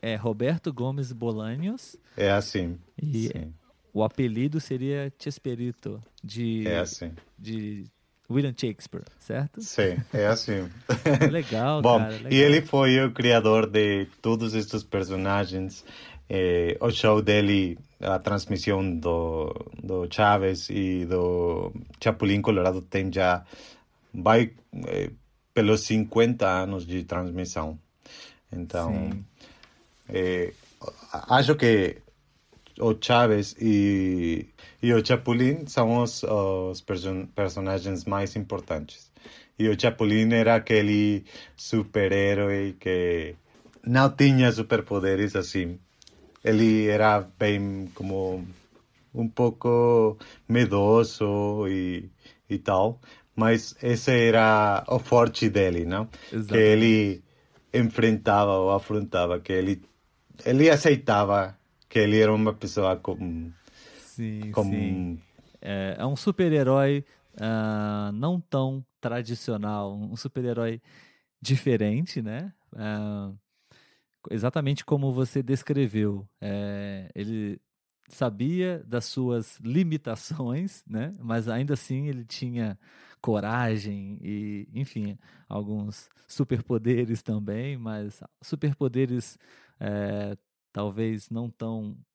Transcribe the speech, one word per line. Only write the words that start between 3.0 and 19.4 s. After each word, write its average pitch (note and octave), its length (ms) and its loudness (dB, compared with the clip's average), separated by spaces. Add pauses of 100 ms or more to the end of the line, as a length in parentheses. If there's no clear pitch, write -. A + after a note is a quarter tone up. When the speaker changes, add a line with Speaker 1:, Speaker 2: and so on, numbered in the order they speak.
Speaker 2:
Sim. D#2+ 260 -10 (400)
Speaker 1:
o G#2 100 0
apelido B2+ 580 -2
seria C#3 580 -6
Chespirito, A#2+ 840 -10 (220)
de, A2+ 420 -4
Speaker 2:
É F2 140 -2
assim. E2+ 320 -8 (260)
Speaker 1:
de G#2 460 -10 (480)
William C3+ 260 0
Shakespeare, - 460 -8 (160)
certo? C#3 420 -8
Speaker 2:
Sim, G2 360 -2 (160)
é G#2 140 2
assim. G#2 420 -2 (280)
Speaker 1:
<laughs> D3 320 4
Legal, C#3+ 520 -2
Speaker 2:
Bom, A#2+ 180 6
Speaker 1:
cara, A2 160 -2
legal. A#2 160 -6
Speaker 2:
e C3+ 60 4
ele D3 240 8
foi C3+ 440 4
o B2 60 0
criador A2 580 4
de G#2 380 2 (140)
todos A2 340 -2
estes G#2+ 260 -4
personagens. F#2+ 1000 -4 (460)
É, F2 500 0
o A#2+ 100 0
show G#2+ 320 4
dele G2+ 560 2 (260)
a F#2+ 160 0
transmissão F#2+ 760 -2
do, E2 560 -2 (280)